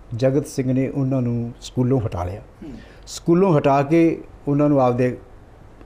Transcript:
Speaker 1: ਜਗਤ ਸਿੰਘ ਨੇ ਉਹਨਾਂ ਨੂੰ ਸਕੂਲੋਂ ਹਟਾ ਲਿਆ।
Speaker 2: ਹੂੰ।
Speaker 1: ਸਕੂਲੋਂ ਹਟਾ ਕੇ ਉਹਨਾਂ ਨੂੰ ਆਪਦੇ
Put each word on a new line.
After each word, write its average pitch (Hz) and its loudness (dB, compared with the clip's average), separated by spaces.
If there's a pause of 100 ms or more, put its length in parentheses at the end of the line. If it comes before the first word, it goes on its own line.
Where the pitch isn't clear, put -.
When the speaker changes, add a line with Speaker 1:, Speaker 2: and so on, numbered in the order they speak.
(140)
Speaker 1:
ਜਗਤ 131 0
ਸਿੰਘ 131 -4
ਨੇ 127 0
ਉਹਨਾਂ 135 -2
ਨੂੰ 120 -4
ਸਕੂਲੋਂ 127 -2
ਹਟਾ 90 -6
ਲਿਆ। 95 -8 (220)
Speaker 2:
ਹੂੰ। 151 -14 (340)
Speaker 1:
ਸਕੂਲੋਂ 170 2
ਹਟਾ 143 2
ਕੇ 165 2 (280)
ਉਹਨਾਂ 143 2
ਨੂੰ 143 4
ਆਪਦੇ 123 2 (680)